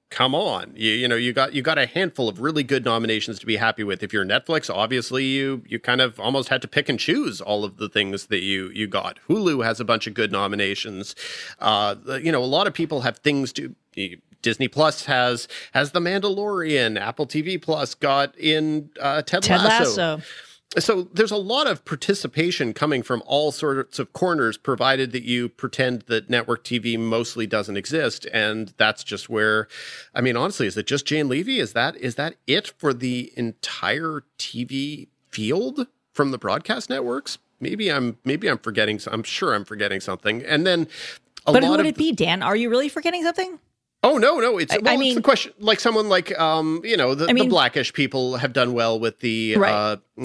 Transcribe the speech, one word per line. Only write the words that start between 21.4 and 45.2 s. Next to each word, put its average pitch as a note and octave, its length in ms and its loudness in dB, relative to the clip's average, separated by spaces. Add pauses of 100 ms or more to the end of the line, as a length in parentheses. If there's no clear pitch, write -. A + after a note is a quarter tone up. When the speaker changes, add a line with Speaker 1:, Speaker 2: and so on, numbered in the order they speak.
Speaker 1:
of F#3+ 160 -2
participation D#3 880 -2
coming D3 300 0
from A#2 220 -2
all D3 260 2
sorts C3+ 480 -4
of - 140 -6
corners, D3+ 440 2
provided C3 540 0
that B2 120 -6
you A#2+ 260 -2
pretend B2 540 -2
that A2 260 -2
network A#2+ 340 0
T B2 140 -4
V A#2 180 -2
mostly A2+ 500 -2
doesn't G#2 300 -2
exist. C3 560 -2
And G#2+ 460 -2
that's G#2+ 260 2
just - 260 -10
where, G#2+ 380 0 (480)
I B2 60 0
mean, B2 160 2
honestly, D3 280 0
is G2 120 -2
it G#2+ 100 -4
just C#3 180 -2
Jane D3+ 220 0
Levy? F#3+ 320 -2
Is C3 140 -2
that, C#3 240 0
is B2 180 -6
that D3+ 200 -6 (120)
it E3 300 0
for C#3+ 160 0
the B2 420 -6
entire C3 880 -4 (140)
T - 260 -8
V C3+ 460 -8 (200)
field A#3 580 -2 (260)
from C#3 180 2
the B2+ 60 -4
broadcast D3+ 520 -2
networks? B3+ 480 -4 (220)
Maybe G#3 320 -2
I'm, B2 320 0
maybe D3+ 240 0
I'm C3 120 0
forgetting G#2+ 360 0
s-, G2 160 -8
I'm A2+ 120 -4
sure D#3 300 -2
I'm G2+ 120 -2
forgetting G2+ 340 -4
something. G#2 440 -2
And D3+ 220 2
then E3+ 220 2 (580)
a - 60 4
Speaker 2:
But B3+ 120 8
who B3+ 60 2
Speaker 1:
lot D4+ 80 4
Speaker 2:
would D#4 100 4
Speaker 1:
of - 0 -
Speaker 2:
it D4+ 100 -2
be, D#4 160 2
Dan? E3+ 300 0
Are F3+ 120 2
you A#3 140 0
really C4 200 2
forgetting E4+ 340 -2
something? F4 360 -2 (440)
Speaker 1:
Oh, C4+ 160 6
no, C#4 200 6
no. A3+ 200 2
It's, D#3+ 120 0
Speaker 2:
I, - 60 4
Speaker 1:
well, A3 140 4
Speaker 2:
I - 20 6
Speaker 1:
it's B3+ 60 4
Speaker 2:
mean, C4 160 2
Speaker 1:
the A#3 80 2